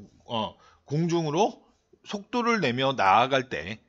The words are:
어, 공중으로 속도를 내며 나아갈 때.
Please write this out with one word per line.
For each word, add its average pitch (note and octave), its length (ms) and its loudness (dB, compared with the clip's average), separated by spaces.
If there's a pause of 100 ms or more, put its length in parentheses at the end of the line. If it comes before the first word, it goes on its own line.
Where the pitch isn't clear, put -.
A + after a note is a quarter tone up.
(260)
어, G#2+ 280 -6 (300)
공중으로 E3 840 -2 (380)
속도를 A3+ 560 -2
내며 C3+ 320 0
나아갈 A#2+ 560 4
때. F2+ 400 -8